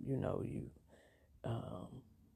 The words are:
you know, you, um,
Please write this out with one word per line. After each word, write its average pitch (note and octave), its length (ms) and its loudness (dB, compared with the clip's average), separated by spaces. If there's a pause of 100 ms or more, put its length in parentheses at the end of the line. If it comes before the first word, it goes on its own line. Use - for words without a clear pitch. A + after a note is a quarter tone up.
you C3+ 100 4
know, F#2+ 280 4
you, - 260 -2 (720)
um, G#2+ 600 -4 (340)